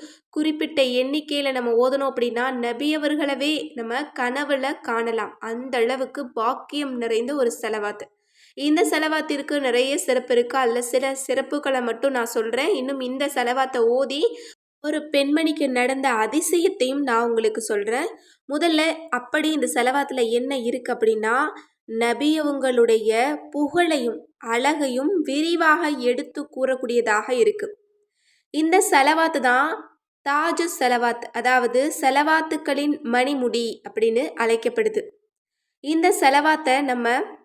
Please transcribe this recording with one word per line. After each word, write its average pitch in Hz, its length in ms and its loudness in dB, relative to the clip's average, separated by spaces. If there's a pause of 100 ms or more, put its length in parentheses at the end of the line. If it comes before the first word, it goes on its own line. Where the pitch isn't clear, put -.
(300)
குறிப்பிட்ட 311 520 -2
எண்ணிக்கையில 277 680 0
நம்ம 240 380 2
ஓதணும் 269 240 0
அப்படின்னா, 240 380 -2
நபி 247 460 -2
அவர்களவே 294 800 -2
நம்ம 233 260 -6
கனவுல 277 800 -4
காணலாம். 226 580 -4
அந்த 247 380 -6
அளவுக்கு 254 540 -2
பாக்கியம் 254 680 -4
நிறைந்த 233 380 -2
ஒரு 247 160 2 (100)
செலவாத்து. 208 400 -4 (520)
இந்த 302 300 2
செலவாத்திற்கு 302 760 -2
நிறைய 262 380 2
சிறப்பு 254 360 0
இருக்கு. 240 240 2
அதுல 240 240 2
சில 269 360 -2 (100)
சிறப்புகளை 269 560 -2
மட்டும் 240 280 0
நான் 240 140 0
சொல்றேன். 240 500 0
இன்னும் 269 240 -4
இந்த 262 280 -4
செலவாத்தை 254 500 0
ஓதி 262 460 2 (600)
ஒரு 302 280 -4
பெண்மணிக்கு 302 580 2
நடந்த 262 400 0
அதிசயத்தையும் 269 920 0
நான் 240 280 2
உங்களுக்கு 220 320 0
சொல்றேன். 226 460 -2 (420)
முதல்ல, 311 600 0
அப்படி 311 420 -2
இந்த 269 220 0
செலவாத்துல 262 560 0
என்ன 254 280 0
இருக்கு 247 360 -4
அப்படின்னா, 226 520 2 (400)
நபி 233 560 0
அவங்களுடைய 247 960 2 (120)
புகழையும் 285 760 0 (100)
அழகையும் 269 840 0
விரிவாக 320 680 2
எடுத்து 269 680 -2
கூறக்கூடியதாக 240 760 0
இருக்கு. 214 460 0 (720)
இந்த 330 420 2
செலவாத்து 311 480 4
தான் 262 600 0 (300)
தாஜு 330 380 0 (120)
செலவாத், 240 520 0
அதாவது 247 680 2
செலவாத்துக்களின் 294 1040 0
மணிமுடி 240 840 0
அப்படின்னு 226 460 0
அழைக்கப்படுது. 226 640 0 (800)
இந்த 330 400 2
செலவாத்தை 302 640 4
நம்ம 247 400 0 (240)